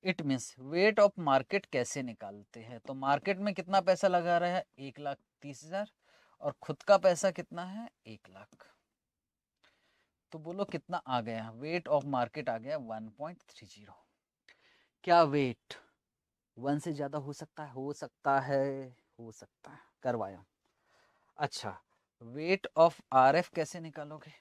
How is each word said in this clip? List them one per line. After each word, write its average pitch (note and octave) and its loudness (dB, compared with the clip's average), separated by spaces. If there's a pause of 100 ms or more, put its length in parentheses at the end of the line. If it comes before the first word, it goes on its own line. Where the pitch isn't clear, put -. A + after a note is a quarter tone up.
It F3+ -2
means C3 -4
weight F3 2
of G3+ 8 (180)
market C#3 2
कैसे C3+ -4
निकालते G#2 -14
हैं? A2+ -16
तो C#3 -12
मार्केट C#3+ 0
में G3+ -4
कितना F#3+ 0
पैसा F#3 2
लगा F3 2
रहा F3 0
है? F3+ -2 (140)
एक C#3 -14
लाख C#3+ -6 (260)
तीस C#3+ -14
हजार F#3+ -8 (480)
और D3 -4
खुद - -8
का G3 8
पैसा F#3 4
कितना F3 -10
है? G#3 -12 (160)
एक A2 -18
लाख। - -20 (1600)
तो D#3+ -12
बोलो F3 -6
कितना F3 -8
आ C3 -2
गया? A2+ -8
Weight D#3 -6
of C#3+ 2
market C3+ -4
आ A2+ -4
गया C3+ -8
वन A2 -10
पॉइंट D#3 -14
थ्री - -20
ज़ीरो। G2 -20 (1000)
क्या E3+ 8
वेट C#3 2 (840)
वन C#3 -2
से D#3+ -6
ज्यादा C#3+ -6
हो C#3+ -10
सकता D3+ -14
है? C#3 -18
हो C3 -8
सकता C#3 0
है, C3+ -2 (240)
हो A2+ -16
सकता - -20
है, C#3 -20 (240)
करवाया। G2+ -4 (960)
अच्छा, A2 -8 (420)
weight D#3 -4 (120)
of E3 8 (120)
आरएफ़ C3+ 6
कैसे E3 -4
निकालोगे? D3+ -14